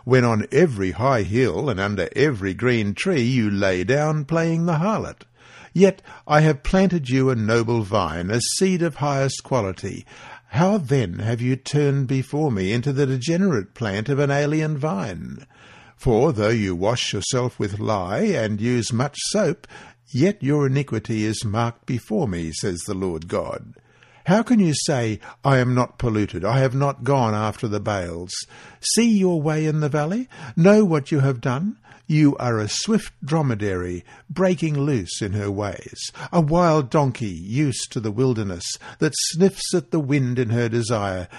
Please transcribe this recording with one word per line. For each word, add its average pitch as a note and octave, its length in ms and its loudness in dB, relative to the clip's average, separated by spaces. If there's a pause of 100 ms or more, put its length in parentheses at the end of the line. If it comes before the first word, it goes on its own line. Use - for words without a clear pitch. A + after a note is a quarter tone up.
when B2 200 6
on A2 280 2
every B2+ 380 2
high A#2 320 0
hill G#2+ 480 0
and F#2+ 100 -2
under G3+ 340 -2
every G#2+ 380 2
green A2+ 420 0
tree F3 280 0
you A#2 280 2
lay G2 340 0
down D3+ 400 0
playing E3 420 0
the F3 80 0
harlot. D#3 480 -2 (500)
Yet F#3+ 300 4 (240)
I D3+ 140 6
have D#3 220 4
planted F3 460 2
you C3 220 4
a C3 40 2
noble A2+ 480 2
vine, F#2 480 0
a A#2 100 0
seed F#3 420 0
of E3 140 -2
highest C#3 460 -2
quality. G2 640 -4 (440)
How F#3 300 2
then A2+ 420 -2
have A2+ 200 -2
you B2+ 160 0
turned C#3 500 0
before C#3 460 -2
me F#2+ 200 0
into B2 200 -2
the C#3 140 0
degenerate C3+ 640 0
plant A2 360 -4
of C#3 100 0
an C#3+ 120 0
alien D3+ 460 0
vine? C#3+ 720 -6 (500)
For C3 360 2
though G#2+ 180 0
you G#2 240 0
wash G2+ 380 -2
yourself B2 460 -4
with G2+ 200 -4
lye A2 560 -2
and A2 260 -2
use A#2 320 0
much B2 240 -2 (120)
soap, - 380 -2 (420)
yet F3 340 0
your C#3+ 240 2
iniquity A#2 580 -2
is G#2+ 200 -2
marked A#2 420 -4
before B2+ 420 -2
me, E2+ 240 -4
says F2+ 280 -6
the G2+ 140 -8
Lord F2+ 340 -4
God. - 460 -6 (520)
How G#3+ 160 4
can A3+ 180 2
you E3 140 4
say, A#2+ 440 -2 (260)
"I C#3 140 4
am B2 160 2
not B2 240 -2
polluted, G#2+ 460 -2
I A#2 140 2
have C3+ 160 2
not C3+ 300 -2
gone B2 300 2
after G#2+ 320 -2
the G#2 140 -2
Baals"? F2+ 520 -4 (480)
See A#3 280 2
your F#3 320 2
way D#3 260 0
in D3+ 140 0
the D3+ 80 0
valley, D#3+ 400 -2 (280)
know G#3 280 8
what D#3+ 260 0
you D3+ 100 2
have C3 200 2
done. C#3+ 380 -2 (280)
You D3+ 320 4
are A#2+ 200 0
a G#2+ 100 -2
swift - 440 -2 (120)
dromedary, G2+ 800 -2 (240)
breaking E3+ 500 0
loose C#3 440 -2
in G2 100 -2
her G2+ 180 -2
ways, - 600 -6 (220)
a F3 80 4
wild D#3 500 2
donkey B2+ 400 0
used A2 600 -4
to B2+ 80 -4
the G#2+ 100 -4
wilderness, G#2+ 640 -2 (220)
that D#3 180 0
sniffs - 580 0
at F3 160 -2
the E3 100 0
wind C3 380 0
in A#2 120 0
her A#2+ 180 2
desire, G#2 600 -2 (100)